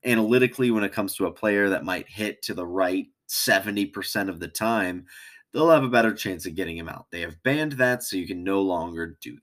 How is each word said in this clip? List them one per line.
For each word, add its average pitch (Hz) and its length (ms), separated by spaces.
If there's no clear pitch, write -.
analytically 120 640
when 107 140
it 98 80
comes 101 220
to 95 100
a 82 80
player 101 340
that 92 160
might 92 240
hit 107 360
to 110 100
the 90 120
right 92 420
seventy 101 600
percent 98 440
of 85 100
the 85 80
time. 95 580
They'll 156 180
have 147 140
a 127 60
better 113 240
chance 92 320
of 85 100
getting 82 220
him 82 100
out. - 240
They 87 100
have 82 220
banned 147 300
that, 123 300
so - 120
you 90 100
can 90 200
no 98 160
longer 85 600
do 60 220